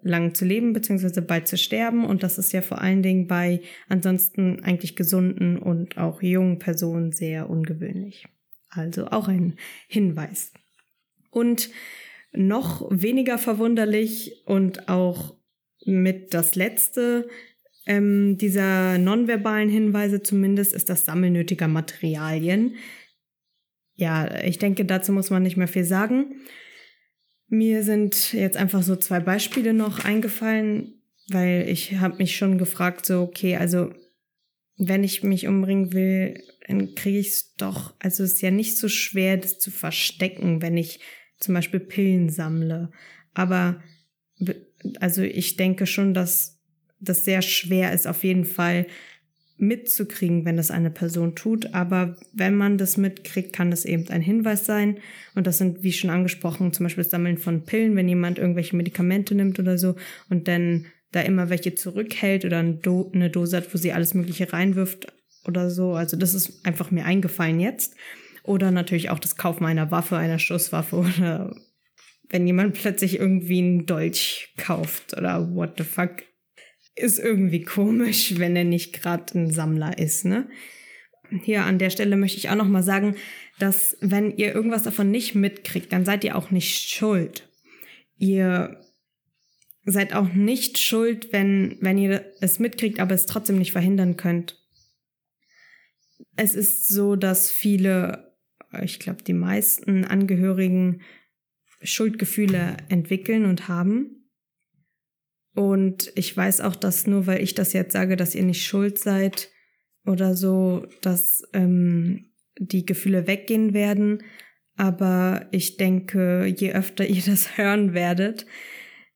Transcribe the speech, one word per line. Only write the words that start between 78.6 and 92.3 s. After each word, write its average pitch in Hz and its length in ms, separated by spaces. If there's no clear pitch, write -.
nicht 175 360
grad 170 340
ein 165 180
Sammler 156 460
ist, 156 260
ne? 214 240
Hier 208 200
an 190 140
der 185 120
Stelle 202 260
möchte 196 220
ich - 100
auch 208 80
noch 214 100
mal 190 160
sagen, 196 320
dass - 420
wenn 202 360
ihr 208 160
irgendwas 220 300
davon 202 280
nicht 233 240
mitkriegt, 202 580
dann 180 120
seid 202 200
ihr - 100
auch - 160
nicht - 380
schuld. 202 600
Ihr 190 640
seid 196 300
auch 196 180
nicht 208 460
schuld, 226 540
wenn, 196 480
wenn 190 180
ihr 196 420